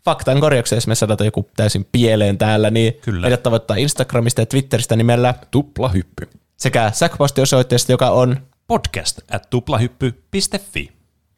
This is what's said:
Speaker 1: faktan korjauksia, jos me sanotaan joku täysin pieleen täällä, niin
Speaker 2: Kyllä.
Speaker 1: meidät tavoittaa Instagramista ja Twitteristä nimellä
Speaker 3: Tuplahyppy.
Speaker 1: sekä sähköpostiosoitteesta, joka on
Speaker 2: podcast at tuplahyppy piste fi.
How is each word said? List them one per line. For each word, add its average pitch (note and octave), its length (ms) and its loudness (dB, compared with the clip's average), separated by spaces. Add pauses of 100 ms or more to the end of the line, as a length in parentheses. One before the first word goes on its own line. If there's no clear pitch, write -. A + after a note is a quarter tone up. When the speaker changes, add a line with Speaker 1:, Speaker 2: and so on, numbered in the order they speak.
Speaker 1:
faktan C#3 360 0
korjauksia, C#3 360 2
jos A#2+ 100 -2
me A2 80 0
sanotaan G#2+ 320 0
joku - 300 -4
täysin G2+ 360 0
pieleen G#2+ 460 2
täällä, G#2+ 320 2
niin A2+ 320 2
Speaker 2:
Kyllä. G2 200 -4
Speaker 1:
meidät B2 200 0
tavoittaa A2+ 340 -2
Instagramista A#2+ 640 -2
ja A2 40 -2
Twitteristä B2+ 500 -2
nimellä A#2+ 380 2 (160)
Speaker 3:
Tuplahyppy. A#2 800 -4 (280)
Speaker 1:
sekä A#2 380 0
sähköpostiosoitteesta, C3+ 1000 0
joka B2 180 2
on B2+ 260 2 (300)
Speaker 2:
podcast - 540 -4 (100)
at - 200 -8
tuplahyppy B2 800 -2
piste G3 280 -4
fi. - 380 -12 (420)